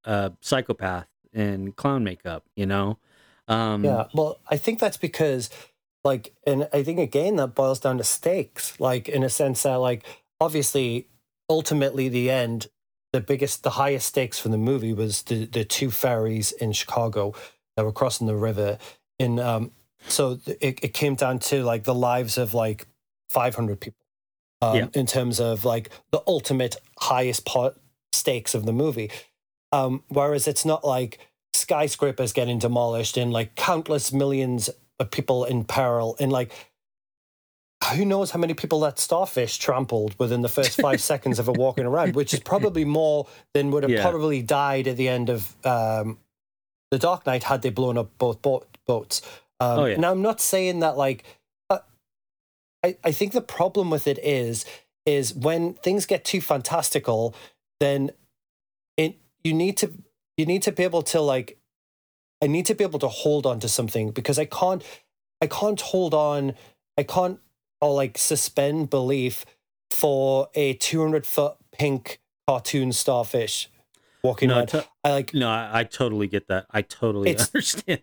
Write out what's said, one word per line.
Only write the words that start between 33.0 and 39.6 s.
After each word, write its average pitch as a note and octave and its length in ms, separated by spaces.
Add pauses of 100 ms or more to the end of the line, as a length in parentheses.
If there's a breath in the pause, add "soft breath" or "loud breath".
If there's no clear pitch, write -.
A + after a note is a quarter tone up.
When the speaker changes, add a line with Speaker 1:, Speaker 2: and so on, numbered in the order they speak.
Speaker 2:
and, A#2+ 160
like, A#2 220
countless D#3 580
millions C3+ 580 (300)
of A#2+ 100
people B2+ 340
in A#2+ 200
peril A#2 560
and, C3+ 120
like, B2+ 200 (1400)
who F#3 100
knows G3 260
how E3+ 80
many E3 160
people D#3 260
that D3+ 180
starfish D#3+ 600
trampled A#2 600